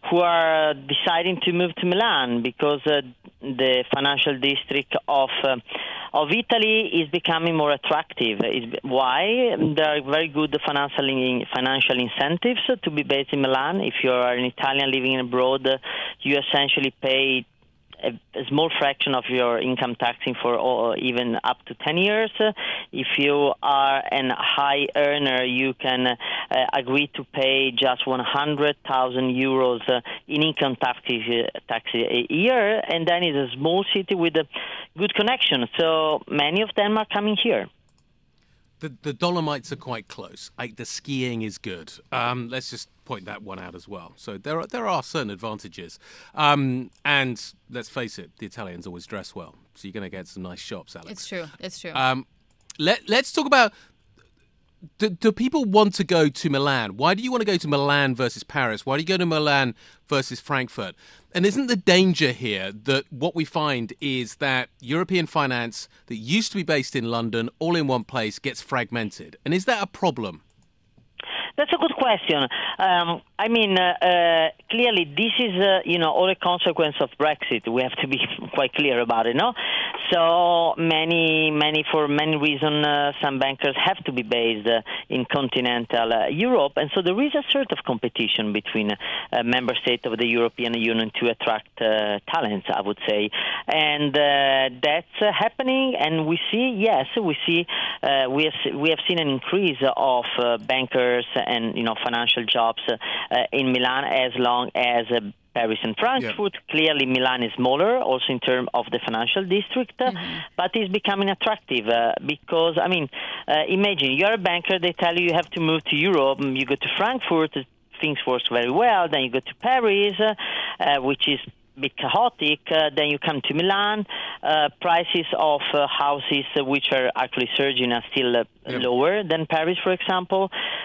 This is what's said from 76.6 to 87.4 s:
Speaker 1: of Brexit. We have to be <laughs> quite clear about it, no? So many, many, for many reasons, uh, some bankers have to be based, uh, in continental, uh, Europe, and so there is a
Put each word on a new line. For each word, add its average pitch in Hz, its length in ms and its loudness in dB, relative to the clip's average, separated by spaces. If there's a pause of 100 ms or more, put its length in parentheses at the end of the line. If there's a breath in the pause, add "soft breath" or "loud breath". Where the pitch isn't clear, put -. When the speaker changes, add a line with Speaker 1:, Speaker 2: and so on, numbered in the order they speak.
Speaker 1:
of 139 100 0 (100)
Brexit. 143 480 -2
We 120 160 0
have - 140 -4
to 139 100 -4
be 135 120 -2 (180)
<laughs> - 160 -12
quite 135 200 0
clear 135 260 0
about 117 280 2
it, 120 80 0
no? 220 180 2 (580 loud breath)
So 170 680 4
many, 160 720 2
many, 151 400 0
for 151 160 2
many 151 300 0
reasons, 151 480 0
uh, 143 260 2 (100)
some 135 180 -2
bankers 135 440 -2
have 190 220 0
to 143 60 -4
be 123 120 -2
based, 113 440 0
uh, 117 140 2 (280 loud breath)
in 123 220 -2
continental, 120 800 0
uh, 107 160 2
Europe, 170 500 2
and 147 180 0
so 190 60 2
there 185 200 0
is 294 140 0
a 285 160 0